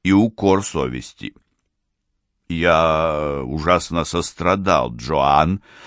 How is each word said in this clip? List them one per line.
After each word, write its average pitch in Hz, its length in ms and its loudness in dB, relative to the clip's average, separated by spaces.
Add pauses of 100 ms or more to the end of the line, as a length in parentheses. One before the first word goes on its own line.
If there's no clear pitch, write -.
и 92 100 2
укор 98 520 4
совести. 62 720 -8 (1120)
"Я 80 960 0
ужасно 82 600 -2
сострадал 87 880 -2
Джоан", 71 680 0 (240)